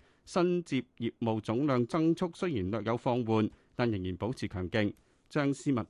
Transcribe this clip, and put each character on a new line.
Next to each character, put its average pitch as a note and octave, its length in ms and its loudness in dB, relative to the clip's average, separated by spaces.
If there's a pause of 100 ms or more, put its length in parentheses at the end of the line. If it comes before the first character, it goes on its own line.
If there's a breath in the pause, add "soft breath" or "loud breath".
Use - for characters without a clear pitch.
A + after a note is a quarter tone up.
(240 soft breath)
新 F3+ 380 2
接 C3 220 -2 (140)
業 A#2 120 -4 (100)
務 A2 200 0
總 A#2 260 0
量 B2 200 2
增 E3 280 2
速 E3+ 200 -2
雖 F#3 180 -4
然 F#2+ 180 -2
略 G#2+ 140 -2
有 A#2 140 0
放 B2 260 0
緩， A2 260 4 (240 soft breath)
但 B2 160 0
仍 G2+ 140 -2
然 F#2 140 -4
保 E3+ 120 -2
持 B2 160 -6
強 F#2 240 -4
勁。 G#2 220 2 (380 soft breath)
張 C#3+ 240 2
思 - 180 -2
密 A#2+ 180 2